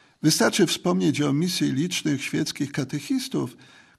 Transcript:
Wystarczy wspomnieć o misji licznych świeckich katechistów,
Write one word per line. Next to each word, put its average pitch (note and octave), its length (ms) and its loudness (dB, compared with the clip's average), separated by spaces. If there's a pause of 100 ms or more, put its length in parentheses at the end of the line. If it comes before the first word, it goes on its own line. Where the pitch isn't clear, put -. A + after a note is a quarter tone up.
(220)
Wystarczy G3 440 4
wspomnieć F3 540 0
o D3 120 0
misji D3+ 400 0
licznych D3 520 -2
świeckich D3+ 480 -4
katechistów, D3 840 -4 (420)